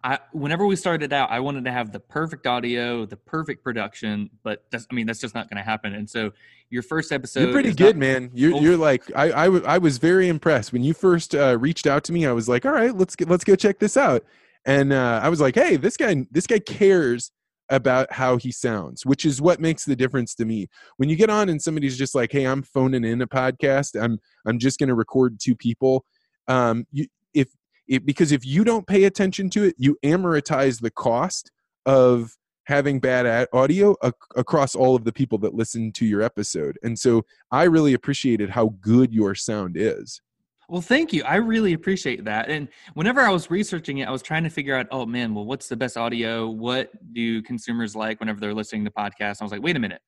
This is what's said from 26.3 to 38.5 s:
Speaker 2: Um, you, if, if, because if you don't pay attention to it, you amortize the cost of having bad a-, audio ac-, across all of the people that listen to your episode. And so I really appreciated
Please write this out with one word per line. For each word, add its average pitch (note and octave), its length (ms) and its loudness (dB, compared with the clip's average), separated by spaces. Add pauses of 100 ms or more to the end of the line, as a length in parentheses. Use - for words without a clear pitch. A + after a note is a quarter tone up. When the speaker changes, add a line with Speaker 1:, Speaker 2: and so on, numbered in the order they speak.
Speaker 2:
Um, A#2+ 440 2
you, C#3 140 -4 (300)
if, C#3 140 2 (380)
if, C3 180 -2
because D3 260 2
if B2+ 140 2
you D3+ 180 2
don't A3 240 0
pay G3 160 4
attention G3 480 0
to G#3 140 0
it, F3 120 2
you C#3 260 2
amortize C#3+ 800 0
the A2+ 100 -4
cost C3 600 -4 (340)
of B2 500 4 (300)
having C#3 340 0
bad B2+ 260 0
a-, A#2+ 300 0
audio F3+ 480 4
ac-, B2 100 0 (220)
across C3+ 400 0
all C3 200 4
of A#2 100 0
the A#2 80 0
people A#2+ 260 -2
that G2+ 140 -2
listen A2+ 400 -6
to A#2 120 -2
your G#2 160 2
episode. F2+ 600 -4
And A2+ 140 -6
so A#2 260 2 (280)
I C#3+ 120 2
really D#3+ 300 4
appreciated A#2 580 -2